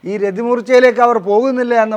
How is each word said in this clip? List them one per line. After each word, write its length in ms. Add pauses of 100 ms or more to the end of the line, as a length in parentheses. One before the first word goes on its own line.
ഈ 40 (120)
രതിമൂർച്ചയിലേക്ക് 800
അവർ 100 (120)
പോകുന്നില്ല 440 (120)
എന്ന 120